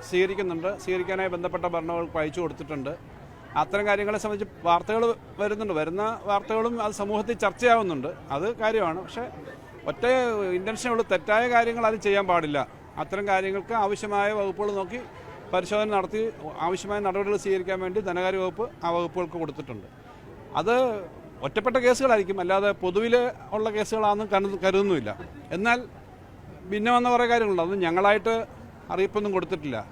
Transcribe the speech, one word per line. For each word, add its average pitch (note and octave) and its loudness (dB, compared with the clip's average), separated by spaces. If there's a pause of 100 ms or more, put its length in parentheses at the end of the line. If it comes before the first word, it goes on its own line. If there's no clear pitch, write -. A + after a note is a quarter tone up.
സ്വീകരിക്കുന്നുണ്ട്, F#3 0 (140)
സ്വീകരിക്കാനായി F#3 -2
ബന്ധപ്പെട്ട F3 -4 (100)
ഭരണവകുപ്പ് E3+ -4
അയച്ചു D#3 -4
കൊടുത്തിട്ടുണ്ട്. C#3+ -6 (720)
അത്തരം G3+ 0
കാര്യങ്ങളെ G#3 0
സംബന്ധിച്ച് G#3 -4 (200)
വാർത്തകൾ F#3+ 2 (380)
വരുന്നുണ്ട്, G#3 -2
വരുന്ന E3+ -2 (280)
വാർത്തകളും A3 0 (120)
അത് G#3 -2
സമൂഹത്തിൽ G#3+ -2
ചർച്ചയാവുന്നുണ്ട്, G3 4 (280)
അത് F#3 0 (160)
കാര്യമാണ്. G3+ 2
പക്ഷേ A#3+ -8 (680)
ഒറ്റ - -4 (540)
intention-േ A3 -4
ഉള്ളൂ, A3+ 2
തെറ്റായ G#3 4 (100)
കാര്യങ്ങൾ A#3 4
ആരും A3 -4
ചെയ്യാൻ G3+ 4
പാടില്ല. D#3 2 (460)
അത്തരം G3 -6
കാര്യങ്ങൾക്ക് F#3+ 0 (100)
ആവശ്യമായ G3+ 0 (140)
വകുപ്പുകൾ G3 -2 (100)
നോക്കി F#3+ -6 (540)
പരിശോധന G3+ 0
നടത്തി F#3+ 0 (460)
ആവശ്യമായ G3 -2
നടപടികൾ G3 0 (100)
സ്വീകരിക്കാൻ F#3+ 0
വേണ്ടി F#3 -2 (100)
ധനകാര്യ F#3 0
വകുപ്പ് F#3 -4 (200)
ആ E3+ 0
വകുപ്പുകൾക്ക് E3+ -4
കൊടുത്തിട്ടുണ്ട്. C3 -10 (720)
അത് A3 2 (720)
ഒറ്റപ്പെട്ട A3+ 0
കേസുകളായിരിക്കും, A3+ 4
അല്ലാതെ G3 4 (120)
പൊതുവിൽ G#3 2 (420)
ഉള്ള G#3+ 0
കേസുകളാണെന്ന് G#3+ 2
കരുതു-, G3 2
കരുതുന്നുമില്ല. F#3 4 (460)
എന്നാൽ A#3 2 (920)
ഭിന്നമെന്ന A#3+ 4
കുറേ A#3+ 6
കാര്യങ്ങളുണ്ട്, G#3+ 4
അത് F#3+ -2 (120)
ഞങ്ങളായിട്ട് G3+ 4 (580)
അറിയിപ്പൊന്നും G3 0
കൊടുത്തിട്ടില്ല. D3+ -4 (140)